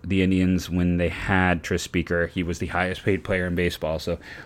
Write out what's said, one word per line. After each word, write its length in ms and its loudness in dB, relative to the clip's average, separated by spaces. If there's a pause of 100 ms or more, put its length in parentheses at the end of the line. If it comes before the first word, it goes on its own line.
the 180 2
Indians, 480 2
when 280 2
they 120 2
had 540 2
Tris 200 -2
Speaker, 440 0
he 160 -4
was 160 -4
the 80 -4
highest 360 -2
paid 220 0
player 200 0
in 100 -2
baseball. 440 0
So 180 -4 (280)